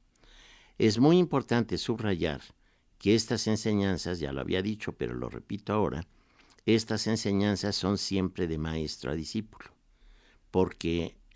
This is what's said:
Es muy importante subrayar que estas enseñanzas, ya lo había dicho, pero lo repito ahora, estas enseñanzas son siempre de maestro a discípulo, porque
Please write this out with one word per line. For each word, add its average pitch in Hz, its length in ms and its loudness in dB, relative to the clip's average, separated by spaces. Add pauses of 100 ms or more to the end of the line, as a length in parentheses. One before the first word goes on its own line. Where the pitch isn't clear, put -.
(800)
Es 110 200 4
muy 156 200 8
importante 120 600 2
subrayar 92 640 -2 (560)
que 101 160 4
estas 113 320 0
enseñanzas, 98 720 0
ya 69 120 -4
lo 69 80 -4
había 87 220 -2
dicho, 107 300 -6
pero 60 220 -6
lo 62 140 -6
repito - 440 -8
ahora, 82 340 -2 (600)
estas 110 400 2
enseñanzas 101 720 0
son 95 220 0
siempre 92 480 -2
de 80 120 -4
maestro 80 520 -4
a 76 40 -2
discípulo, 107 560 -8 (800)
porque 85 640 0 (200)